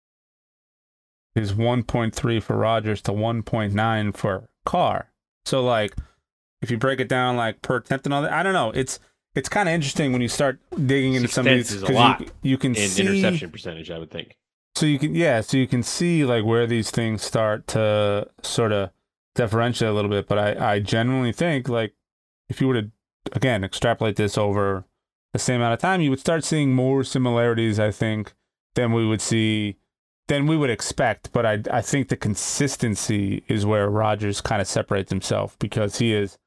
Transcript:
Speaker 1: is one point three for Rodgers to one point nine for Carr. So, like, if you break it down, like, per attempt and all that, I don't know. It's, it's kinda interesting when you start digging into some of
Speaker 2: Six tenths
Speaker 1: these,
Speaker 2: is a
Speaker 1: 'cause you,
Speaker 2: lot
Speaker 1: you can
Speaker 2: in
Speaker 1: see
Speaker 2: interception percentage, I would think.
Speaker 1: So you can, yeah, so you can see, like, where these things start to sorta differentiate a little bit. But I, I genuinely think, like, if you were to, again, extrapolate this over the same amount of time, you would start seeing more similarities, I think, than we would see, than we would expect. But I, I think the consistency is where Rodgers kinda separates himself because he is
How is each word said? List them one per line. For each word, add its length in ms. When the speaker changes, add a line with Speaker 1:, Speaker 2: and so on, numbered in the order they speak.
Speaker 1:
is 200
one 280
point 320
three 260
for 160
Rodgers 460
to 100
one 300
point 320
nine 380
for 360
Carr. 480
So, 180
like, 320
if 80
you 80
break 220
it 80
down, 280
like, 260
per 140
attempt 300
and 80
all 80
that, 100
I 100
don't 120
know. 180
It's, 260
it's 140
kinda 220
interesting 420
when 100
you 60
start 300
digging 280
into 140
some 180
of 60
Speaker 2:
Six 160
tenths 20
Speaker 1:
these, 60
Speaker 2:
is 60
a 40
Speaker 1:
'cause 80
you, 60
Speaker 2:
lot 40
Speaker 1:
you 160
can 160
Speaker 2:
in 140
Speaker 1:
see 140
Speaker 2:
interception 480
percentage, 400
I 80
would 120
think. 260
Speaker 1:
So 120
you 120
can, 160
yeah, 280
so 140
you 120
can 140
see, 420
like, 200
where 220
these 240
things 320
start 460
to 600
sorta 500
differentiate 560
a 40
little 160
bit. 180
But 100
I, 360
I 60
genuinely 520
think, 360
like, 260
if 120
you 80
were 140
to, 80
again, 320
extrapolate 520
this 220
over 460
the 60
same 180
amount 180
of 40
time, 220
you 100
would 100
start 220
seeing 320
more 300
similarities, 720
I 120
think, 440
than 180
we 140
would 140
see, 560
than 200
we 100
would 140
expect. 640
But 140
I, 120
I 120
think 260
the 80
consistency 1300
is 200
where 240
Rodgers 500
kinda 240
separates 460
himself 480
because 400
he 160
is 320